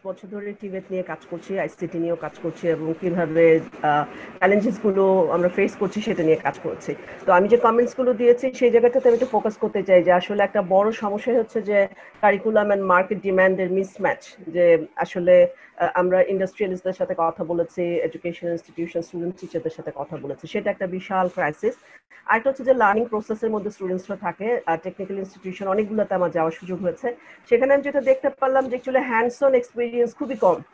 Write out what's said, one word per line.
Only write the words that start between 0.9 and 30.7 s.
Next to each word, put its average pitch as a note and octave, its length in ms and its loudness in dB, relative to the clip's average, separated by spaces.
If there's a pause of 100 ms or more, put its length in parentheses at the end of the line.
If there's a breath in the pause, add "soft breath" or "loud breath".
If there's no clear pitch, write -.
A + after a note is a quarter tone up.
নিয়ে F#3 120 -4
কাজ D#3+ 160 -10 (120)
করছি, F3+ 280 -8
আইসিটি E3+ 400 -6
নিয়েও E3+ 180 -2
কাজ D#3 260 -10
করছি E3+ 260 -6
এবং D#3+ 320 -2
কিভাবে, E3 600 4 (220)
আহ, D3 220 2 (320 loud breath)
challenges G3 460 0
গুলো F#3+ 500 2
আমরা F3 160 2
face G3+ 280 -2
করছি G#3 240 -4
সেটা G3 220 -2
নিয়ে D#3 140 4
কাজ - 260 -4
করছি। - 320 -8 (320 loud breath)
তো F#3+ 60 4
আমি F#3+ 160 4
যে A#3+ 80 4
comments A#3 400 2
গুলো B3 160 0
দিয়েছি A#3+ 400 2
সেই A#3+ 180 2
জায়গাটাতে A#3+ 380 4
আমি A#3 60 6
একটু A#3+ 120 0
focus G#3+ 300 -2
করতে G#3 260 -4
চাই F#3 200 6
যে F3 100 4
আসলে G3+ 300 0
একটা G3 200 0
বড় G3 300 2
সমস্যা G#3 420 -4
হচ্ছে A3+ 280 -2
যে G3 260 0 (340 loud breath)
curriculum G#3 500 2
and G3 100 0
market F#3 440 2
demand F#3+ 340 4
এর F3+ 100 -2
mismatch, F#3+ 680 -4 (120)
যে E3 380 4 (100)
আসলে, F3+ 520 4 (280 loud breath)
আহ, E3+ 180 0
আমরা F3+ 280 2
ইন্ডাস্ট্রিয়ালিস্টদের F#3 720 -4
সাথে F#3 260 -4
কথা E3 260 -2
বলেছি, E3+ 380 -4
এডুকেশন E3+ 680 -4
ইনস্টিটিউশন, E3+ 520 -8
স্টুডেন্ট F3 400 -8
টিচারদের E3 300 -8
সাথে D#3 240 -12
কথা D3 220 -10
বলেছি, C#3 300 -12
সেটা G3+ 240 -6
একটা F#3+ 160 -6
বিশাল F#3 420 -2
crisis। F3+ 460 -4 (500 soft breath)
আরেকটা A3+ 260 0
হচ্ছে C4+ 140 -4
যে C4 100 4
learning A3 320 2
প্রসেসের A3 440 -4
মধ্যে G#3+ 200 -4
স্টুডেন্টসরা F#3 460 -8
থাকে, G3 500 -4
আর E3 160 0
technical F#3+ 360 -10
institution F#3+ 500 -10
অনেকগুলোতে G#3 460 -2
আমার F3 160 0
যাওয়ার E3 220 0
সুযোগ F3+ 300 -10
হয়েছে, A#3+ 340 -4 (320 loud breath)
সেখানে C4 260 2
আমি C#4 80 2
যেটা C#4+ 180 -2
দেখতে C4 280 0
পারলাম C4+ 400 0
যে A#3+ 80 -6
actually C4 340 -2
hands A#3+ 380 0
on C4 60 2
experience A#3+ 600 0
খুবই C4 220 -6
কম। F3+ 180 4 (200)